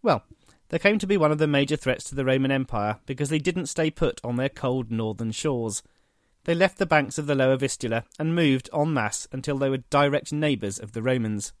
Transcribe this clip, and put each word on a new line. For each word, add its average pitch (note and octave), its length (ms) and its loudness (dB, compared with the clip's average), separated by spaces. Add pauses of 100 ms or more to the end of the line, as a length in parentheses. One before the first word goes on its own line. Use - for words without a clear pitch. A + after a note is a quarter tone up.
Well, D#3+ 200 2 (460)
they E3 100 -2
came G#3 200 4
to G3+ 80 -2
be G3+ 100 4
one D3+ 160 4
of D3+ 40 0
the D3+ 100 2
major C#3+ 280 2
threats B2+ 300 -2
to - 100 -12
the C#3 80 -2
Roman C3 260 2
Empire A2+ 560 -2
because C#3 240 -4
they D#3 100 0
didn't F3 260 -2
stay D#3+ 260 -2
put - 320 -2
on A#2+ 140 -2
their C3 100 0
cold B2+ 420 -2
northern A2 440 -4
shores. A#2 500 -4 (640)
They E3+ 100 2
left F#3 220 2
the G3 80 0
banks D3+ 320 2
of D3 100 -6
the D3 80 2
lower C3 220 4
Vistula A#2 480 -4 (120)
and D#3+ 160 -2
moved C#3+ 400 2
en D3+ 200 0
masse A2 400 -2
until C3+ 240 -4
they C3+ 120 0
were C3 200 -2
direct C#3+ 420 2
neighbours C#3+ 480 -2
of G#2 140 -14
the A2+ 80 -6
Romans. A2 580 -2